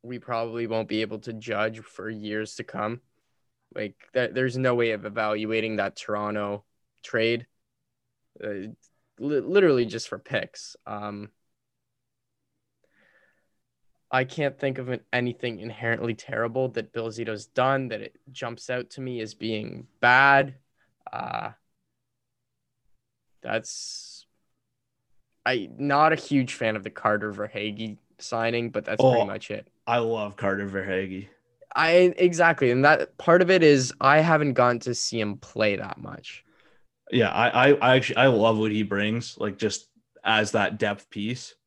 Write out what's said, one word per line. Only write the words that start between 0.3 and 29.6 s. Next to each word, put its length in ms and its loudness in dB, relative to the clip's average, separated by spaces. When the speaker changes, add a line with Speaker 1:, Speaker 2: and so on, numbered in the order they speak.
Speaker 1:
won't 220 -4
be 120 0
able 180 -6
to 140 -12
judge 460 -4
for 300 -12
years 460 -8
to 80 -10
come. 360 -6
Like, 220 -10
th-, 200 0
there's 240 -2
no 180 2
way 160 2
of 140 -6
evaluating 720 -2
that 180 -2
Toronto 720 -6
trade, 440 -2
uh, 60 -8
li-, 260 -10
literally 680 2
just 240 -10
for 100 -10
picks. 560 -8
Um, 440 -10
I 140 2
can't 340 -4
think 180 -2
of 120 -8
an-, 120 -6
anything 460 -4
inherently 540 -4
terrible 560 -4
that 220 -8
Bill 160 -6
Zito's 380 -8
done 420 0
that 140 -8
it 140 -16
jumps 380 -12
out 220 -6
to 100 -14
me 200 -8
as 120 -10
being 540 -8
bad. 540 6
Uh, 400 -8
that's, 840 -10
I, 320 -2
not 360 2
a 40 -2
huge 360 0
fan 220 -2
of 80 -8
the 60 -10
Carter 440 -2
Verhaeghe 640 -8
signing, 500 -4
but 160 -6
that's 160 -2
pretty 200 6
Speaker 2:
Oh, 40 2
Speaker 1:
much 260 -10
it. 160 -10